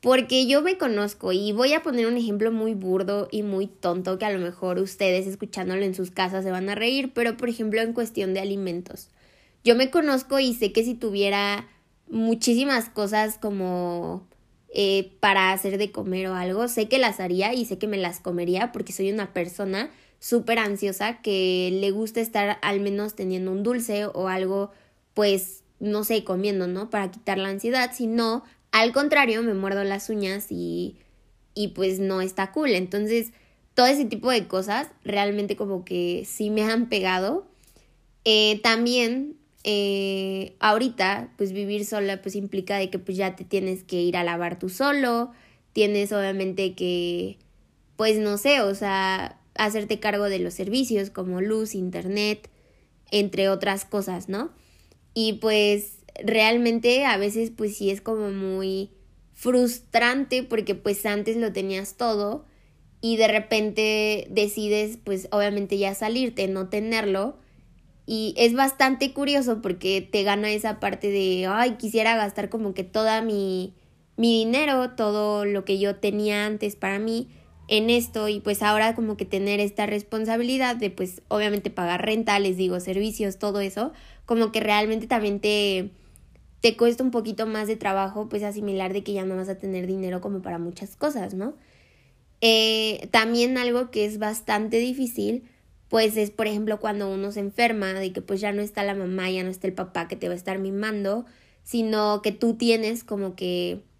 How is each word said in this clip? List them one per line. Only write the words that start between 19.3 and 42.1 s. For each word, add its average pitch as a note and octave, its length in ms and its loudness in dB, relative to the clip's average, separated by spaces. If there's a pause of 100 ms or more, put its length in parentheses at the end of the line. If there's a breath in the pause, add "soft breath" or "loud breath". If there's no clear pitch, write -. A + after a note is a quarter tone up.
persona F#3+ 580 -4 (280 loud breath)
súper A#3 400 2
ansiosa G3+ 640 -2
que F#3 520 2
le G3 180 0
gusta A3 300 -2
estar G#3 420 0
al G3+ 180 0
menos G3+ 340 -2
teniendo F#3 380 -4
un G3 100 -2
dulce A3 440 -2
o F#3+ 220 -4
algo, F#3 420 -2 (440 soft breath)
pues, G3 480 2 (160)
no G#3 260 -2
sé, A3 200 0
comiendo, F#3+ 420 0
¿no? F#3+ 240 -4
Para G3 200 -2
quitar G3 280 -4
la G3 100 -2
ansiedad, A#3+ 440 0
si B3 140 -4
no, A3+ 380 0 (280 loud breath)
al A3+ 200 6
contrario, C#4 500 4
me A3+ 120 0
muerdo G3 300 0
las G3 240 -4
uñas G3+ 420 -4
y, F3 460 -6 (580 soft breath)
y G#3 140 -2
pues F#3+ 300 -2
no F#3+ 220 0
está F#3+ 320 -2
cool. D4+ 180 0
Entonces, G#3 600 0 (420 soft breath)
todo B3 120 8
ese C#4 180 4
tipo A#3 260 -2
de A3 180 2
cosas G3+ 400 -2 (160)
realmente G3+ 520 0
como G3 280 -4
que F3 420 -2
sí G#3+ 240 -4
me G#3+ 120 2
han A3+ 260 2
pegado. G3 580 0 (800 soft breath)
Eh, G#3+ 380 4
también, A#3+ 720 2 (280)
eh, G3 960 -2
ahorita, G#3+ 760 2
pues, G3 160 -2
vivir G3+ 320 -2
sola, G3 380 -2